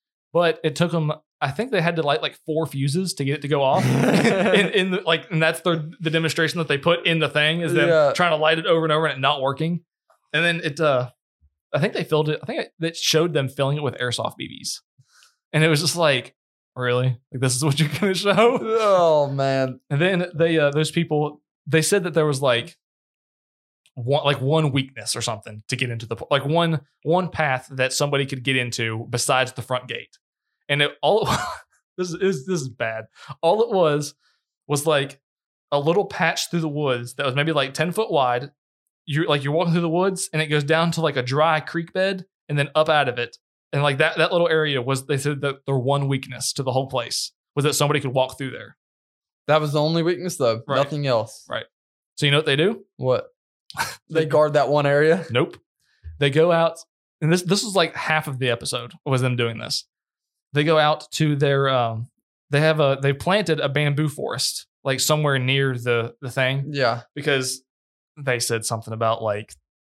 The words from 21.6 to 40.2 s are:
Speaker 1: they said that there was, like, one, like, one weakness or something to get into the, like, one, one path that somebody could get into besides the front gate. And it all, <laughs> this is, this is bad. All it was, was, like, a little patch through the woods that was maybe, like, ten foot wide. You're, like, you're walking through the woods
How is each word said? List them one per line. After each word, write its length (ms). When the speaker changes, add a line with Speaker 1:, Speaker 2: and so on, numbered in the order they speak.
Speaker 1:
they 160
said 220
that 100
there 120
was, 160
like, 340
one, 300
like, 160
one 320
weakness 440
or 60
something 460
to 80
get 140
into 160
the, 100
like, 140
one, 360
one 260
path 400
that 220
somebody 340
could 160
get 140
into 540
besides 420
the 100
front 260
gate. 300
And 140
it 100
all, 240
<laughs> 720
this 140
is, 340
this 140
is 80
bad. 380
All 200
it 120
was, 400
was, 200
like, 340
a 100
little 260
patch 440
through 100
the 80
woods 460
that 120
was 80
maybe, 180
like, 220
ten 180
foot 180
wide. 400
You're, 220
like, 180
you're 80
walking 200
through 100
the 80
woods 420